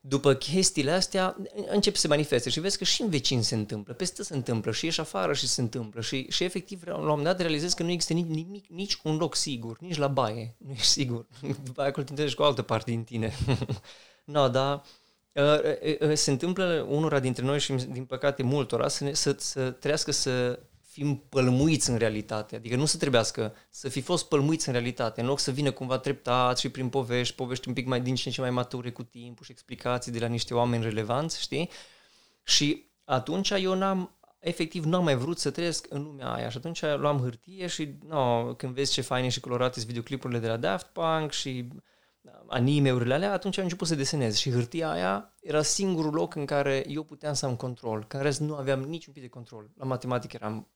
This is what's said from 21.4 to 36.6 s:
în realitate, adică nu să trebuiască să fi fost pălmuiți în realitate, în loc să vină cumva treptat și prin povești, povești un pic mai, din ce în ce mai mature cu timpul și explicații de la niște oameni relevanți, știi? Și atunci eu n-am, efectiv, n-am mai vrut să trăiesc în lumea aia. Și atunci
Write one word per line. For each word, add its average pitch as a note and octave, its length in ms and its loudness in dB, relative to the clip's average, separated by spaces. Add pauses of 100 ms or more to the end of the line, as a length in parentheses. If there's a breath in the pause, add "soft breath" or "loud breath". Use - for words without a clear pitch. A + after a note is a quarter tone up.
în A#2+ 60 2
realitate, G#2+ 600 -2
adică A2+ 200 -4
nu C#3 80 2
să D#3 120 2
trebuiască A#2 580 2 (160 loud breath)
să - 180 -10
fi C3+ 120 -4
fost E3+ 280 0
pălmuiți D#3 400 4
în C3+ 40 -2
realitate, A#2+ 480 -2
în A#2 60 0
loc C#3 120 0
să - 120 0
vină C3+ 200 2
cumva C3 280 -2
treptat B2+ 600 2
și C#3 100 -2
prin B2+ 200 -4
povești, B2 460 0
povești B2+ 340 -6
un B2 60 -4
pic B2 120 -2
mai, B2+ 140 0
din B2+ 140 0
ce B2 120 0
în B2+ 60 -4
ce - 80 -4
mai B2+ 100 0
mature B2 400 -4
cu B2 120 -14
timpul A#2+ 420 -16
și - 60 -20
explicații B2 600 -4
de A#2 60 -2
la A#2 80 0
niște A#2 280 -2
oameni A#2+ 280 2
relevanți, A2+ 580 -2
știi? D3+ 300 -4 (720 loud breath)
Și - 480 2 (140)
atunci D3 460 0
eu F#3+ 240 2
n-am, F#3+ 440 0 (200)
efectiv, E3+ 460 -2
n-am F3 200 4
mai C#3+ 120 4
vrut C#3+ 220 -2
să D3 120 0
trăiesc E3 380 -2
în C#3+ 140 -6
lumea C3+ 300 -8
aia. A#2 160 -4
Și A2+ 80 -6
atunci E3 260 -6